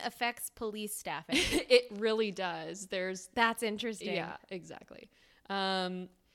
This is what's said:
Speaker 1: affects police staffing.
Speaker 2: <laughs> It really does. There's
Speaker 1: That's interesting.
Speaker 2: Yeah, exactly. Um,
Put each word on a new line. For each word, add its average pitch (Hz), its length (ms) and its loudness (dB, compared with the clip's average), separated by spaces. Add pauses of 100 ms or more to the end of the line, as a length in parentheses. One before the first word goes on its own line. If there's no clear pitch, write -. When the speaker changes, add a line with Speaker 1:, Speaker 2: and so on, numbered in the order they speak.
Speaker 1:
affects 240 460 -4
police 214 440 -6
staffing. 160 420 -4
Speaker 2:
<laughs> 359 320 2
It 247 180 10 (100)
really 220 340 2
does. 175 560 -4
There's 185 460 -2
Speaker 1:
That's 226 300 4
interesting. 214 500 -2
Speaker 2:
Yeah, - 240 -2 (120)
exactly. - 600 -12 (400)
Um, 185 580 0 (280)